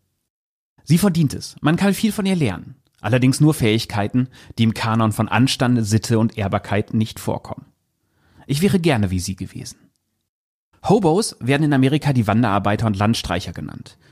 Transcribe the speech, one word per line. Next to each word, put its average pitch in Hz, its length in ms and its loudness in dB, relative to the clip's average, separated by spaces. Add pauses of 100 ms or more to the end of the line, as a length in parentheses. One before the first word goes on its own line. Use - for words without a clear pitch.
(840)
Sie 156 120 4
verdient 170 380 0
es. - 260 -14
Man 156 160 2
kann 196 160 2
viel 208 200 -2
von 208 120 -6
ihr 190 120 0
lernen. 110 400 -4 (240)
Allerdings 127 400 2
nur 151 120 6
Fähigkeiten, 113 760 0 (280)
die 113 60 0
im 113 120 2
Kanon 113 380 0
von 110 160 -2
Anstand, 123 580 2
Sitte 110 320 2
und 110 200 0
Ehrbarkeit 101 560 -2
nicht 110 260 -2
vorkommen. - 460 -8 (800)
Ich 143 160 -2
wäre 196 180 2
gerne 120 300 2
wie 92 100 -2
sie 95 160 -6
gewesen. - 420 -14 (1080)
Hobos 190 520 2
werden 139 240 0
in 147 100 2
Amerika 139 400 2
die 117 120 2
Wanderarbeiter 104 600 0
und 104 100 0
Landstreicher 98 560 -2
genannt. - 460 -16 (140)